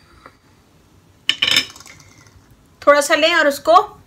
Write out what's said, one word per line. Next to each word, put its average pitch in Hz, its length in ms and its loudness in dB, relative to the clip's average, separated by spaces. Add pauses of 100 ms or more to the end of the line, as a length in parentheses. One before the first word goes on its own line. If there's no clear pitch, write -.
(2750)
थोड़ा 294 200 4
सा 311 140 -2
लें 320 200 0
और 311 120 0
उसको 311 340 2 (260)